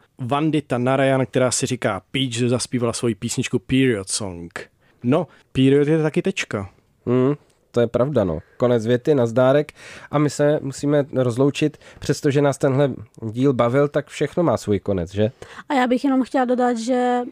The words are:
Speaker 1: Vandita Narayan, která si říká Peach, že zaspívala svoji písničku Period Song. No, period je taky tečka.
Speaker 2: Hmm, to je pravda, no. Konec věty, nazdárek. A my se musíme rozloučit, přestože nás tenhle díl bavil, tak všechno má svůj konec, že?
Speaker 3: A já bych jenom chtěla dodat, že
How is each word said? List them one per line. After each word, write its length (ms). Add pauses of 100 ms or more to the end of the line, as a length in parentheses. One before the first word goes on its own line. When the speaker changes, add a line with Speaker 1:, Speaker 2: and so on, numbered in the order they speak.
(180)
Speaker 1:
Vandita 600
Narayan, 480
která 240
si 160
říká 440
Peach, 220
že 160
zaspívala 440
svoji 220
písničku 440
Period 500
Song. 520 (420)
No, 240 (260)
period 360
je 140
taky 200
tečka. 480 (360)
Speaker 2:
Hmm, 280 (360)
to 100
je 60
pravda, 380
no. 140 (180)
Konec 300
věty, 280
nazdárek. 580 (380)
A 80
my 120
se 320
musíme 500
rozloučit, 680 (200)
přestože 440
nás 160
tenhle 340 (300)
díl 300
bavil, 360
tak 200
všechno 340
má 140
svůj 240
konec, 300
že? 220 (360)
Speaker 3:
A 60
já 120
bych 180
jenom 180
chtěla 220
dodat, 340
že 420 (120)